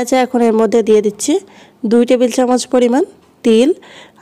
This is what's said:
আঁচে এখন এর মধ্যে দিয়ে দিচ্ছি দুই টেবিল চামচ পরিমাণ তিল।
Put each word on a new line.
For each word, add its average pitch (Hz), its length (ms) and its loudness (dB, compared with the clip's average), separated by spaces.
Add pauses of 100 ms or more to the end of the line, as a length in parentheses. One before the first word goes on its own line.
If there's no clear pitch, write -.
আঁচে 247 140 -4 (100)
এখন 247 220 -4
এর 214 140 0
মধ্যে 226 260 0
দিয়ে 214 180 2
দিচ্ছি 214 280 -4 (580)
দুই 240 180 2
টেবিল 247 280 0
চামচ 247 240 0 (120)
পরিমাণ 247 300 0 (400)
তিল। 233 260 2 (520)